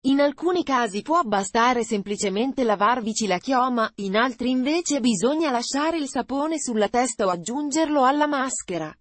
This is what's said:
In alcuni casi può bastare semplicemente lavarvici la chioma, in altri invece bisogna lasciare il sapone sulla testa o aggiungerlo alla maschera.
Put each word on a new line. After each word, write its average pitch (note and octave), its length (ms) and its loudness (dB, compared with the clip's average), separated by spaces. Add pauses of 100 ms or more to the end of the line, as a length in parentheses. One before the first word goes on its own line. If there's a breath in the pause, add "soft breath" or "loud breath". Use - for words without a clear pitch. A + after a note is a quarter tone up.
In C#4 140 4
alcuni D#4 440 0
casi A3+ 400 -2
può E4 180 2
bastare A3+ 640 2
semplicemente G#3 800 -2
lavarvici G#3+ 640 0
la F3+ 100 0
chioma, B3 500 0 (100)
in G3 180 -4
altri A#3+ 340 0
invece C#4 500 0
bisogna B3+ 520 2
lasciare C#4+ 480 -2
il C#4 100 -4
sapone C#4 500 -4
sulla G#3+ 300 0
testa A#3+ 380 0
o - 20 2
aggiungerlo C#4 760 0
alla D4 220 4
maschera. B3+ 760 -4